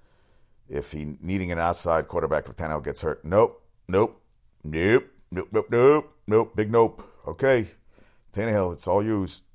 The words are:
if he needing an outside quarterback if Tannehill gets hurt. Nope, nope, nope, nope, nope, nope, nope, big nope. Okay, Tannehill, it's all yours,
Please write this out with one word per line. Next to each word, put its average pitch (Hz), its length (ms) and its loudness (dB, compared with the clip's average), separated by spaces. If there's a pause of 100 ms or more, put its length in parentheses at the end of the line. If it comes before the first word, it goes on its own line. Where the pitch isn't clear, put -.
(680)
if 71 240 -8
he 76 300 -10
needing 90 300 -4
an 85 80 -4
outside 82 480 -2
quarterback 76 400 -4
if - 80 -18
Tannehill 78 280 -6
gets 71 180 -8
hurt. 76 220 -6
Nope, 104 400 0 (240)
nope, 101 320 0 (440)
nope, 85 440 2 (240)
nope, 87 200 -6
nope, 107 180 -2
nope, 135 440 4 (120)
nope, 110 300 0
big 107 160 -2
nope. 113 320 2 (240)
Okay, 117 400 0 (680)
Tannehill, 101 400 0
it's - 140 -10
all 101 180 2
yours, 101 360 -4 (120)